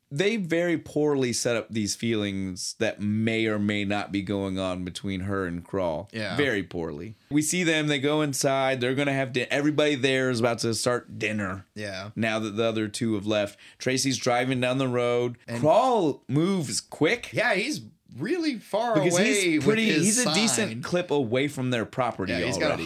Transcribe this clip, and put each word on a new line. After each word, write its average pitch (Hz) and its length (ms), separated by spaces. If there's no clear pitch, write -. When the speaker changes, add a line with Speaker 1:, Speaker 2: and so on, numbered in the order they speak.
Speaker 1:
They 196 260
very 170 420
poorly 143 560
set 120 220
up 107 140
these 107 240
feelings 98 840
that 107 220
may 110 460
or 107 120
may 104 260
not 101 260
be 98 120
going 98 360
on 92 260
between 95 360
her 98 260
and 85 180
Crawl. 87 480
Speaker 2:
Yeah. 104 240
Speaker 1:
Very 123 260
poorly. 82 520
We 147 120
see 180 200
them. 156 260
They 147 100
go 147 240
inside. 135 580
They're 123 140
gonna 139 180
have 135 200
di-, 123 180
everybody 147 460
there 131 340
is 120 100
about 117 200
to 117 140
start 117 440
dinner. 104 560
Speaker 2:
Yeah. 101 420
Speaker 1:
Now 110 220
that 110 180
the 113 80
other 113 240
two 113 260
have 101 120
left. 104 320
Tracy's 131 400
driving 127 420
down 127 180
the 135 100
road. 120 480
Speaker 2:
And 117 140
Speaker 1:
Crawl 185 680
moves 156 520
quick. 202 520
Speaker 2:
Yeah, 208 220
he's 214 280
really 277 420
far 226 360
Speaker 1:
Because 185 240
Speaker 2:
away 208 160
Speaker 1:
he's 170 300
pretty, 220 220
Speaker 2:
with 160 100
his 165 80
Speaker 1:
he's 247 100
a 156 80
decent 220 360
Speaker 2:
sign. 117 120
Speaker 1:
clip 175 280
away 135 360
from 131 240
their 117 140
property 117 480
Speaker 2:
Yeah, 120 140
he's 127 100
Speaker 1:
already. 151 220
Speaker 2:
got - 20
a 165 60